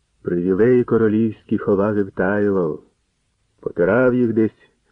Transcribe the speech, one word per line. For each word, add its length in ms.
Привілеї 640
королівські 760
ховав 380
і 60
втаював, 800
потирав 540
їх 180
десь 400